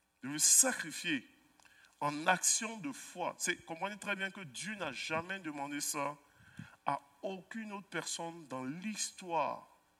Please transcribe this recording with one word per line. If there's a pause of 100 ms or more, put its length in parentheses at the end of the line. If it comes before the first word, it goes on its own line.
(220)
de
le
sacrifier. (760)
En
action
de
foi.
C'est,
comprenez
très
bien
que
Dieu
n'a
jamais
demandé
ça (720)
à (220)
aucune
autre
personne
dans
l'histoire, (320)